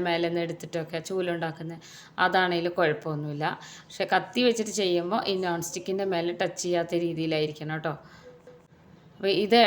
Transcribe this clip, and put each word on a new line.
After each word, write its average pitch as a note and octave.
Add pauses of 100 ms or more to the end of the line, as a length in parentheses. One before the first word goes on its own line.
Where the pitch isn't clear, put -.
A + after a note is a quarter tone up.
മേലെ E3+
നിന്ന് E3+
എടുത്തിട്ടൊക്കെ E3
ചൂലുണ്ടാക്കുന്നത്, E3 (460)
അതാണെങ്കിൽ F3 (100)
കുഴപ്പമൊന്നുമില്ല. D3+ (440)
പക്ഷെ -
കത്തി F#3
വെച്ചിട്ട് A3+
ചെയ്യുമ്പോൾ F3 (100)
ഈ - (120)
നോൺ E3+
സ്റ്റിക്കിൻ്റെ F#3+
മേലെ E3+
ടച്ച് F3+
ചെയ്യാത്ത F3 (120)
രീതിയിലായിരിക്കണം D#3
കേട്ടോ. D#3 (1200)
അപ്പോൾ G3 (140)
ഇത് A3+ (100)